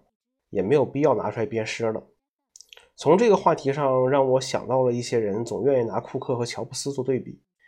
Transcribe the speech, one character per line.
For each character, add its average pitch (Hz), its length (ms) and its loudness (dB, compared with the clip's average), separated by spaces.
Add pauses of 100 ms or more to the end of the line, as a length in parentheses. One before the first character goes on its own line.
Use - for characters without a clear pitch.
(500)
也 95 120 -2
没 101 120 0
有 139 120 4
必 135 160 -4
要 139 140 4
拿 98 140 -4
出 110 100 -6
来 110 60 -2
鞭 110 200 -4
尸 113 260 -4
了。 107 100 -6 (920)
从 160 220 4
这 233 100 4
个 196 80 8
话 170 180 2
题 139 200 -2
上， 131 360 2
让 135 200 4
我 131 100 4
想 - 280 -4
到 131 160 2
了 123 100 2
一 120 80 -4
些 120 180 -2
人 107 240 -2
总 107 220 -4
愿 135 160 4
意 113 60 -2
拿 101 120 -4
库 - 180 -6
克 127 200 -4
和 120 80 -4
乔 113 180 -8
布 - 100 -12
斯 139 200 -8
做 135 100 -6
对 131 160 -2
比。 - 240 -14 (240)